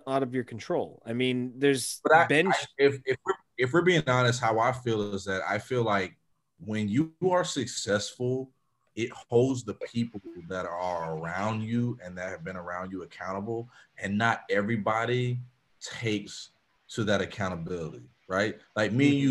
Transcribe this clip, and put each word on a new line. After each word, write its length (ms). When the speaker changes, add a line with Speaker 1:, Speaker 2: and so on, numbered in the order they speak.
Speaker 1:
out 160
of 120
your 100
control. 600
I 80
mean, 460
there's 440
Speaker 2:
But 120
I, 120
Speaker 1:
bench 320
Speaker 2:
I, 60
if, 260
if 220
we're, 80
if 160
we're 80
being 260
honest, 320
how 180
I 140
feel 420
is 120
that 200
I 120
feel 240
like 340
when 240
you 240
are 140
successful, 1040
it 180
holds 500
the 120
people 460
that 180
are 500
around 460
you 420
and 140
that 120
have 120
been 140
around 340
you 120
accountable, 680
and 220
not 220
everybody 880
takes 720
to 160
that 160
accountability, 800
right? 300
Like, 180
me 140
and 80
Speaker 1:
Mm-hmm. 160